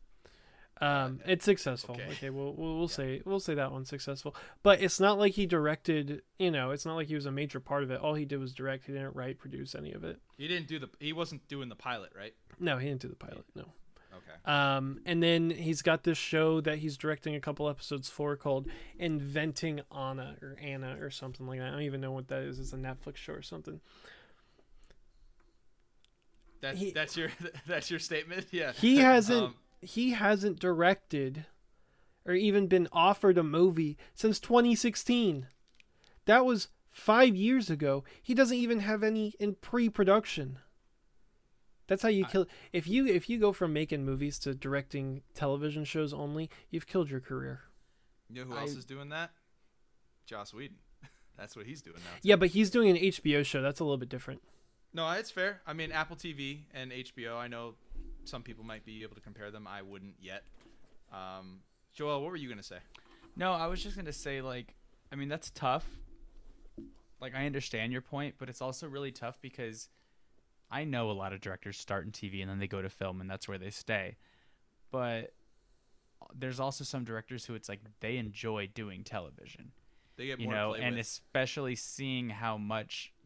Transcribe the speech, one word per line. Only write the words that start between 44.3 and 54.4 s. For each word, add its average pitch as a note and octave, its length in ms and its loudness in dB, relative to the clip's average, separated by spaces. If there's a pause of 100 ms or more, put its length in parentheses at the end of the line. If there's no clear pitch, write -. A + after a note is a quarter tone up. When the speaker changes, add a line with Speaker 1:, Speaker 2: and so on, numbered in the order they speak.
Speaker 1:
to C#3 140 -4
directing C3+ 640 -4 (140)
television D3 500 -2
shows D3+ 300 -2
only, D3 340 -6 (220)
you've E3 160 -6
killed E3 240 0
your C3 100 -4
career. C3 400 -8 (720)
Speaker 2:
You A#2 120 -14
know B2+ 80 -12
who A#2+ 60 -8
else C#3+ 180 -6
Speaker 1:
I - 40 -10
Speaker 2:
is - 80 -16
doing C#3 240 -14
that? D#3+ 220 -6 (920)
Joss G#2 300 -12
Whedon. C#3+ 240 -14 (240)
<laughs> - 340 -20
That's G2+ 180 -16
what A2 120 -14
he's C#3 160 -14
doing E2 140 -18
now, F2 180 -14
too. - 80 -16
Speaker 1:
Yeah, G3 140 10
but F3+ 120 6
he's F#3+ 220 4
doing A#3 180 6
an F3+ 80 10
H F#3 260 2
B D3 140 4
O D3 60 4
show. C#3 180 -2
That's C#3 200 0
a E3 40 0
little C#3 140 2
bit B2+ 100 -8
different. C3+ 320 -12 (540)